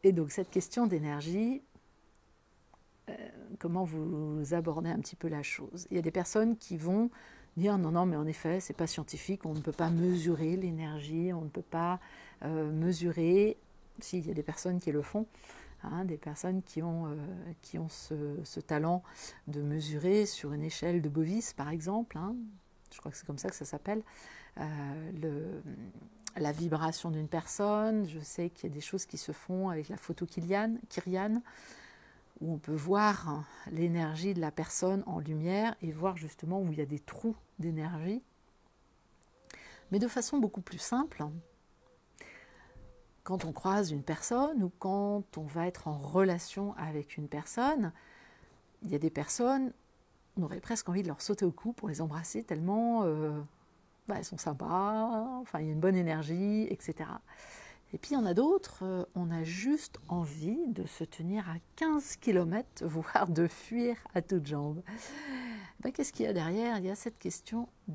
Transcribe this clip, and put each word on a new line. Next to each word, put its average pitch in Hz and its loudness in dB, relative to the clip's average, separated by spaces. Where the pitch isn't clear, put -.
Et 196 10
donc 160 2
cette 185 -2
question 233 2
d'énergie, 170 0
euh, - -8
comment 175 0
vous 156 -2
abordez 165 0
un - 0
petit - -6
peu 170 -4
la 151 -2
chose ? - -8
Il 185 0
y - 4
a 170 2
des 160 2
personnes 220 4
qui - -8
vont 190 4
dire : « 190 4
Non, 165 4
non, 175 4
mais 165 4
en 151 0
effet, 165 0
c'est - -8
pas 165 2
scientifique, - -4
on 156 -2
ne 156 0
peut 147 -2
pas 165 2
mesurer 170 4
l'énergie, 160 -2
on 165 -2
ne 156 -4
peut - -6
pas, 170 0
euh, 156 0
mesurer. » 170 4
Si, - -4
il 160 -4
y 165 -4
a - -2
des 151 0
personnes 175 -2
qui 170 0
le 147 2
font, 214 -2
hein, 175 -4
des 170 -2
personnes 180 -2
qui - -6
ont, 165 -2
euh, 147 -4
qui - -8
ont 165 -4
ce, 147 -6
ce - -8
talent 160 2
de 147 -4
mesurer 156 2
sur 143 -4
une 147 -2
échelle 170 2
de 151 2
Bovis, 160 0
par 143 -4
exemple, 170 -2
hein. 196 -4
Je - -18
crois 151 -8
que - -14
c'est - -14
comme 143 -6
ça 190 -4
que - -6
ça 151 -8
s'appelle, 202 -2
euh, 151 -4
le, 160 -4
la 147 2
vibration 160 0
d'une 156 -2
personne. 208 2
Je 156 -6
sais 170 -2
qu'il - -8
y 147 -4
a - -6
des 147 -6
choses 190 -4
qui - -10
se - -6
font 185 -2
avec 156 -2
la 208 -6
photo 170 -4
Kilian, 202 0
Kirian, 202 0
où 165 -2
on 151 -2
peut 151 -4
voir 175 4
l'énergie 170 2
de 175 0
la 151 0
personne 185 0
en 165 -2
lumière 165 0
et 160 -2
voir 170 0
justement 160 -4
où 175 0
il 151 -2
y 151 0
a 143 0
des 143 -4
trous - -4
d'énergie. 165 -2
Mais 190 4
de 233 4
façon 247 0
beaucoup 214 2
plus 180 -10
simple, 254 0
quand 185 -2
on 156 -2
croise 190 2
une 143 0
personne 247 2
ou 180 2
quand 202 0
on 156 -6
va 165 -2
être 180 -4
en 147 -2
relation 180 2
avec 151 -6
une 147 -6
personne, 226 0
il - -6
y - 0
a 147 2
des 156 2
personnes, 247 2
on 180 0
aurait 185 -2
presque - -4
envie 185 2
de 180 0
leur - -4
sauter 202 2
au 170 6
cou 226 -6
pour - -6
les 156 -2
embrasser 165 -4
tellement, 208 2
euh, 151 0
bah, 202 -4
elles 175 -6
sont 175 -8
sympas, 214 0
enfin, 170 -6
il 156 -2
y - -2
a - 0
une 156 0
bonne 185 6
énergie, 175 2
et - -2
cetera. - -8
Et - -6
puis - -10
il 285 2
y - 4
en 226 4
a 175 4
d'autres, 320 4
euh, 185 -2
on 175 0
a 165 -2
juste 202 -2
envie 175 -2
de 196 -2
se - -6
tenir 180 -4
à 160 -4
quinze 302 2
kilomètres, 185 4
<laughs> - -16
voire 165 2
de 165 6
fuir 240 0
à 180 4
toutes 170 0
jambes. 151 -2
Ben, 262 -2
qu'est-ce - -2
qu'il 220 2
y - 2
a 202 2
derrière ? 202 2
Il 180 -2
y 185 0
a 202 -2
cette - -6
question 220 -4